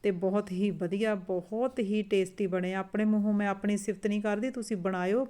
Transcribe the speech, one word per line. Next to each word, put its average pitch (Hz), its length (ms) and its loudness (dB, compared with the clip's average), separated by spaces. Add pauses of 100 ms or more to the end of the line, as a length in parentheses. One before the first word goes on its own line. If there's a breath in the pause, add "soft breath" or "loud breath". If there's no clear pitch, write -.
ਤੇ 208 80 2
ਬਹੁਤ 190 400 0
ਹੀ 190 200 2
ਵਧੀਆ, 196 440 0
ਬਹੁਤ 202 640 -2
ਹੀ 214 220 0
ਟੇਸਟੀ 196 460 0
ਬਣੇ। 185 260 -2
ਆਪਣੇ 190 320 -2
ਮੂੰਹੋਂ 214 280 4
ਮੈਂ 202 140 2
ਆਪਣੀ 202 300 0
ਸਿਫਤ 202 300 -4
ਨਹੀਂ 208 140 0
ਕਰਦੀ, 214 280 0
ਤੁਸੀਂ 233 280 -4
ਬਣਾਇਓ, 185 520 0